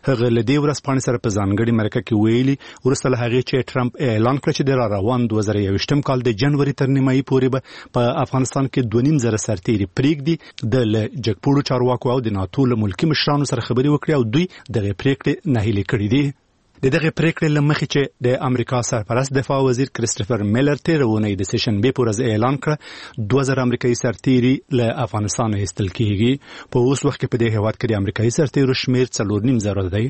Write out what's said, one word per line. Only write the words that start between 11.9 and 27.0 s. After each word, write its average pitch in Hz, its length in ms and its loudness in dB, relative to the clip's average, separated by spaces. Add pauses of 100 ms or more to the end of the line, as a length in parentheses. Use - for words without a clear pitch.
او 135 120 0
د 101 120 -2
ناتو 123 340 0
له 110 100 0
ملکي 143 320 0
مشرانو 143 380 0
سره 117 160 -4
خبرې 127 220 2
وکړي 151 240 0
او 127 80 2
دوی 131 220 2 (300)
دغې 101 260 0
پرېکړې 139 320 0 (220)
ناهیلي 101 280 0
کړي 104 320 -2
دي. 143 120 2 (560)
د 131 120 4
دغې 156 240 0
پرېکړې 160 360 0
له 147 140 2
مخې 156 240 -2
چې 143 80 2 (240)
د 123 100 4 (120)
امریکا 123 300 0 (120)
سرپرست 131 480 -2
دفاع 139 260 0
وزیر 131 320 0
کریسټوفر 113 480 -2 (100)
میلر 143 260 2
تېره 151 280 2
اونۍ 107 280 0
د 95 140 -4
سې 117 140 -2
شنبې 110 320 2
په 131 80 -2
ورځ 107 180 0
اعلان 120 420 0
کړه، 151 120 0 (560)
دوه 135 180 4
زره 127 180 0
امریکایي 120 360 0
سرتیري 127 500 2 (260)
له 117 160 0 (120)
افغانستانه 104 520 -2
ایستل 98 380 -4
کیږي. 110 360 2 (380)
په 127 80 0
اوس 131 300 0